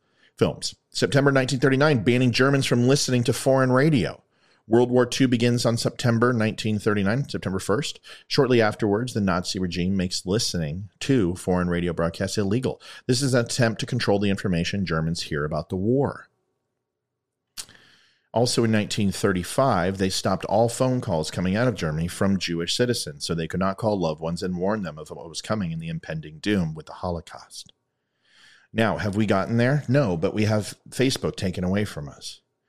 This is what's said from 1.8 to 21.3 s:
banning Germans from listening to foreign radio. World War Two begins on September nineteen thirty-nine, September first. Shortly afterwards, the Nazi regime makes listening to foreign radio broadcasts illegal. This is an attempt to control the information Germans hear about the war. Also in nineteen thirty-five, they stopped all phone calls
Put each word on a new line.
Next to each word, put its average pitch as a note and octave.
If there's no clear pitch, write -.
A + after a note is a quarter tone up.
banning B2
Germans C3+
from A#2+
listening B2+
to A#2+
foreign C3
radio. C3
World A#2+
War B2
Two C3
begins A#2+
on A#2
September A#2+
nineteen A2
thirty-nine, G#2
September F#2+
first. A2
Shortly B2
afterwards, G#2+
the G#2+
Nazi F#2
regime F2+
makes F2+
listening F#2
to G2+
foreign F2+
radio F2
broadcasts E2+
illegal. G#2+
This B2+
is C3
an A#2+
attempt A2+
to A2+
control G#2
the G2+
information F#2+
Germans D#2+
hear D2
about D#2
the F#2+
war. A2+
Also A#2+
in A2+
nineteen G#2
thirty-five, F#2+
they F#2+
stopped F#2+
all A2+
phone B2+
calls E2